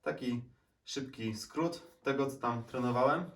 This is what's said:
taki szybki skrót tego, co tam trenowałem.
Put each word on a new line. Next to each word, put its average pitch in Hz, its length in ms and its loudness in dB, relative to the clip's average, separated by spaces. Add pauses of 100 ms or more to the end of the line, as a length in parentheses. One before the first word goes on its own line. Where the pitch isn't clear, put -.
taki 123 400 -2 (440)
szybki 113 500 -4
skrót - 520 -4 (160)
tego, 135 240 2
co 131 100 -6
tam 120 260 -2
trenowałem. 127 600 2 (100)